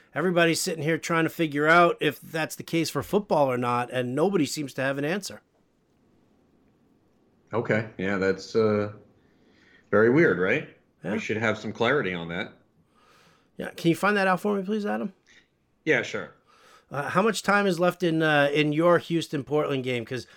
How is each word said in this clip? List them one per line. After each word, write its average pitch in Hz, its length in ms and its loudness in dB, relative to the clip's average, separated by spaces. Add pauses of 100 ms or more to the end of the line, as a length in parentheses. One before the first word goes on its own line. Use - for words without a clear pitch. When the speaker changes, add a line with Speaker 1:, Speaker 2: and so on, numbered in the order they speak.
(140)
Speaker 1:
everybody's 170 460 2
sitting 165 240 -4
here 160 120 0
trying 165 280 0
to 165 60 0
figure 151 360 -2
out 170 340 6
if 151 200 -2
that's - 340 -6
the - 80 -12
case 165 260 -2
for 139 140 -4
football 170 480 0
or 123 80 -2
not, 123 320 -2
and 123 240 -4
nobody 165 320 2
seems 143 280 -8
to 139 80 -6
have 139 160 -2
an 143 60 -4
answer. 185 380 -6 (2000)
Speaker 2:
Okay. 110 340 0 (120)
Yeah, 95 200 -2
that's, 95 360 -2
uh, 104 380 2 (1000)
very 110 200 6
weird, 131 280 4
right? 117 300 0 (360)
Speaker 1:
Yeah. 90 80 -4
Speaker 2:
We 110 80 -2
should 113 160 -4
have 107 220 0
some 107 140 -8
clarity 117 420 0
on 85 140 -6
that. 87 240 -6 (1040)
Speaker 1:
Yeah. - 180 -8
Can 170 140 0
you 165 60 2
find 208 200 0
that 190 100 2
out 185 140 2
for 208 160 -2
me, 196 80 -4
please, 208 200 -4
Adam? 214 280 -6 (720)
Speaker 2:
Yeah, 131 180 2
sure. 90 300 -10 (580)
Speaker 1:
Uh, 143 180 -8
how 175 140 0
much 214 200 0
time 202 240 2
is 175 140 0
left 180 220 0
in, 160 200 2
uh, 147 300 4
in 151 200 2
your 170 260 4
Houston-Portland 147 840 -2
game? 123 200 -2
'Cause 123 220 -8 (100)